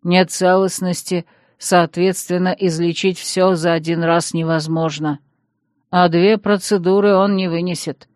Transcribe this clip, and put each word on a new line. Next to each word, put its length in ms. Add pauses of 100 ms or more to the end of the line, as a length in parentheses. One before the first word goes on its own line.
Нет 260
целостности, 960 (320)
соответственно, 920
излечить 680
всё 380
за 180
один 300
раз 300
невозможно. 880 (720)
А 200
две 280
процедуры 800
он 200
не 120
вынесет. 680